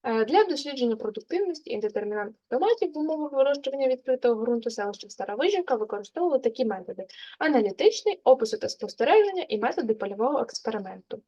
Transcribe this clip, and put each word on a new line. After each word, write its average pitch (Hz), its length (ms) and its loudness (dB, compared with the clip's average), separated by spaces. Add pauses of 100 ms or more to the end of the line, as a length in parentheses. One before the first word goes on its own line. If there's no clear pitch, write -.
Е, 226 200 2
для 359 200 6
дослідження 277 520 -2
продуктивності 320 720 -4
індетермінантних 208 760 -4
томатів 359 440 0
в 302 60 -8
умовах 302 340 -2
вирощування 277 560 0
відкритого 254 540 0
ґрунту 233 280 -2
селища 202 380 -8
Стара 196 260 -8
Вижівка 359 400 0
використовували 254 640 -2
такі 233 260 -2
методи: 190 420 -6 (320)
аналітичний, 359 840 2
опису 233 340 4
та - 100 -6
спостереження 370 800 2
і 214 100 -2
методи 226 360 0
польового 220 460 -2
експерименту. - 880 -8